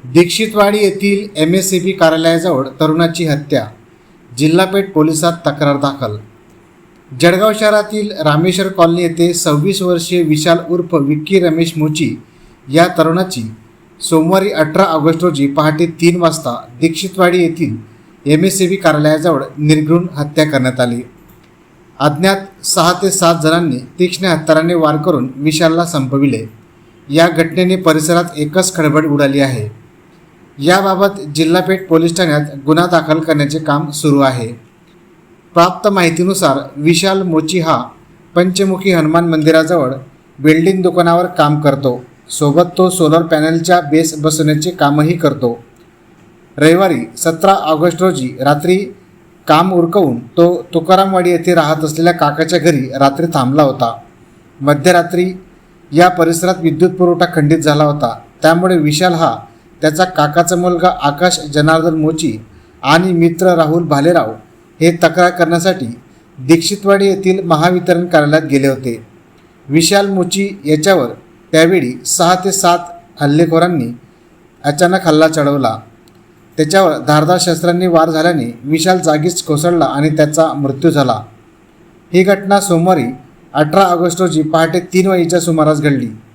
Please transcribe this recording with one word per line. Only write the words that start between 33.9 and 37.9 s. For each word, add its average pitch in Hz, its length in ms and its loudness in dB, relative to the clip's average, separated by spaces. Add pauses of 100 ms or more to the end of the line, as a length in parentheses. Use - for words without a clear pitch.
सुरू 147 300 0
आहे. 123 260 0 (1080)
प्राप्त 180 340 2
माहितीनुसार 175 720 0 (180)
विशाल 180 460 0
मोची 160 380 -2
हा 143 240 0 (500)